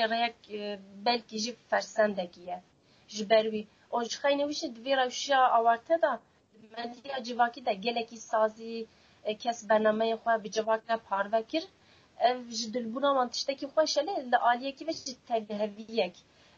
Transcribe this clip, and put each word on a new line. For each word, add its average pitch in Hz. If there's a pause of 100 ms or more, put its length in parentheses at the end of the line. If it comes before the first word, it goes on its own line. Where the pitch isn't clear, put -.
(140)
rêyek, 233 (220)
e, 208 (260)
belkî 240
jî 226 (140)
fersendekî 196
ye. 180 (460)
Ji 208
ber 220
wî. 214 (240)
O 233
ji -
xeynê 285
wî -
jî 302
divê 262
rewşiya 262
awarte 233
da 269 (580)
medya 240
civakî 240
de 233
gelekî 226
sazî, 226 (380)
e, 214
kes 226
bernameyê 220
xwe 226
bi 202
civak 220
re 226
parve 202
kir. 320 (560)
Ev 247
ji 226
dilbûna 247
wan 247
tiştekî -
xweş 302
e, 277
lê 302
li 247
aliyekî 269
ve 330
jî 269 (120)
tevheviyek 214 (420)